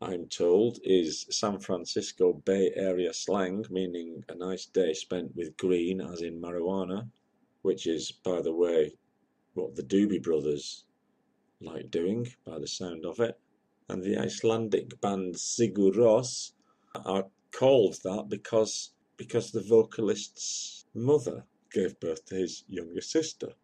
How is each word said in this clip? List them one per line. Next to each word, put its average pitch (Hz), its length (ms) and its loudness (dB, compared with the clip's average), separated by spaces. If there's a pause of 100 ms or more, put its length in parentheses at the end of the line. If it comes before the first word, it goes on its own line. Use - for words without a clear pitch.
I'm 87 260 -6
told, 95 560 4
is 87 480 4
San 101 280 0
Francisco 90 760 0
Bay 95 420 2
Area 92 380 0
slang, 98 560 -2
meaning 87 640 -6
a 85 40 -12
nice 90 300 -6
day 87 300 2
spent 85 420 -8
with 82 220 -8
green, 92 420 2
as 85 220 -8
in 85 180 -8
marijuana, 92 680 -4 (500)
which - 260 -2
is, 80 260 -4
by 90 280 -4
the 82 140 -2
way, 82 400 2 (580)
what 85 220 -6
the - 80 -6
Doobie 98 400 2
Brothers 76 600 -2 (760)
like 80 300 -12
doing, 101 380 0 (180)
by 80 120 -10
the 73 100 -8
sound 85 360 -8
of 87 160 -4
it. 117 180 0 (500)
And 95 140 -6
the 101 160 0
Icelandic 113 840 -2
band 95 340 -2
Sigur 98 600 2
Rós 117 580 4 (420)
are 95 320 -2 (260)
called 127 500 4
that 104 260 -4
because, 107 640 0 (260)
because - 360 -4
the 110 100 -2
vocalist's - 1200 2 (100)
mother 127 500 0 (260)
gave 95 300 -2
birth 80 260 -6
to 95 100 -8
his 92 300 -2
younger 87 360 -8
sister, - 500 -2 (120)